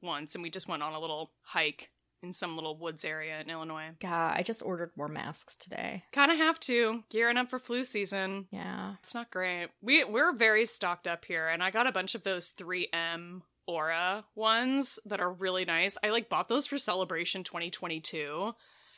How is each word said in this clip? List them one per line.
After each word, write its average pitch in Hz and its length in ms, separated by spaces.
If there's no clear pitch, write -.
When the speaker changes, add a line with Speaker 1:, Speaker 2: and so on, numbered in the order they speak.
Speaker 1:
once, 151 320
and 185 80
we 170 80
just 180 200
went 156 120
on 151 120
a 156 80
little 160 320
hike - 480
in 180 100
some 170 220
little 156 200
woods 160 300
area 156 340
in 156 80
Illinois. 160 520
Speaker 2:
God, 170 360
I - 60
just 220 220
ordered 170 340
more 147 100
masks - 480
today. - 560
Speaker 1:
Kinda 285 240
have 320 260
to. 233 500
Gearing 233 260
up 247 100
for 247 120
flu 240 240
season. 196 640
Speaker 2:
Yeah. 190 540
Speaker 1:
It's - 100
not 233 160
great. 180 400
We, 277 200
we're 277 300
very 220 320
stocked 180 420
up 170 180
here, 165 220
and 165 140
I 185 80
got 220 160
a 262 60
bunch 190 240
of 202 80
those 185 260
three 180 420
M 170 520
Aura 170 640
ones 240 720
that 202 160
are 180 100
really 185 320
nice. 175 400
I, 214 60
like, 220 180
bought 170 200
those 269 180
for 277 140
Celebration 180 640
twenty 170 260
twenty-two 165 880